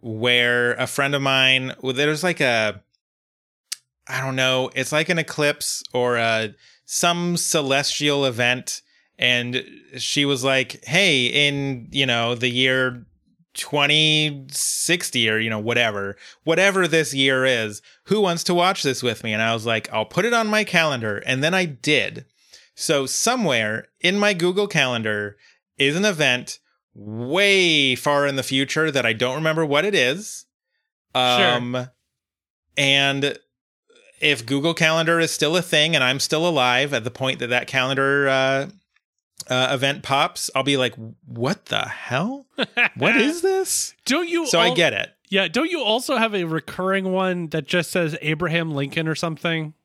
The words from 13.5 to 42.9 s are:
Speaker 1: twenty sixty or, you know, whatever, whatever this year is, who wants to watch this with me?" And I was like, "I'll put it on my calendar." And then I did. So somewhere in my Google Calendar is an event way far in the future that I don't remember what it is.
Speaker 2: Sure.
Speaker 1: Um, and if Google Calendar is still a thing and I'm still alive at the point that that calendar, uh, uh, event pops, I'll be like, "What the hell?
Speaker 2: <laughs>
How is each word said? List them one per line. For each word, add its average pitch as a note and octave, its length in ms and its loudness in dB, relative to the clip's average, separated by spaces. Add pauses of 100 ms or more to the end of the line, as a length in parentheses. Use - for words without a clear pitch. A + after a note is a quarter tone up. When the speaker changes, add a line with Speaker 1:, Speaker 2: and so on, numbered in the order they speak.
Speaker 1:
twenty D3+ 960 0
sixty - 800 -2
or, A2 80 2
you A2+ 120 -2
know, G#2+ 100 -4
whatever, G#2+ 560 0 (260)
whatever F#3 460 2
this D3 260 0
year C3+ 300 2
is, A2+ 380 -2 (220)
who G#3+ 160 2
wants E3+ 240 0
to F3+ 100 0
watch F3+ 280 2
this C3+ 200 -2
with A#2 200 -2
me?" A2+ 100 -4
And G#2+ 100 -2
I A2+ 120 2
was A2 100 -6
like, A2+ 280 -2
"I'll A2 140 -2
put F3+ 180 -2
it A#3 80 0
on A3+ 160 0
my G#3+ 160 0
calendar." B2+ 600 0
And C3 200 -2
then E3+ 100 2
I F#3 120 0
did. C3+ 580 -2 (500)
So C#3 320 -2
somewhere B2+ 800 0 (140)
in F#3 180 2
my G#3 140 2
Google F3+ 340 0
Calendar A2 680 -2 (420)
is C#3 160 2
an G3 120 0
event D3 520 0 (360)
way C#3+ 1000 2
far C#3+ 320 2
in C#3 100 -2
the C3 60 -2
future C#3 480 0
that C3 160 0
I A2+ 60 2
don't B2 240 -2
remember D#3 280 0
what D3 200 2
it G#3 100 0
is. D3+ 520 -2 (680)
Speaker 2:
Sure. B2+ 80 2 (320)
Speaker 1:
Um, B2 320 -4 (920)
and C#3 600 2 (840)
if C#3+ 260 2
Google C#3 280 0
Calendar E3 460 2
is D#3+ 100 2
still D#3 260 0
a F3 60 2
thing D#3+ 320 2
and C#3 80 4
I'm B2+ 160 2
still D#3+ 300 0
alive C3+ 460 2
at A2+ 100 -2
the B2 60 -4
point C3 300 -4
that B2 80 -6
that B2 180 -2
calendar, C3+ 600 0
uh, C3+ 380 0 (840)
uh, B2+ 220 0
event C#3 320 -2
pops, - 500 0
I'll C3+ 80 2
be C#3 140 2
like, B2+ 180 0 (320)
"What B2 400 -4
the - 140 -4
hell? G3 680 -6 (100)
Speaker 2:
<laughs> - 400 -2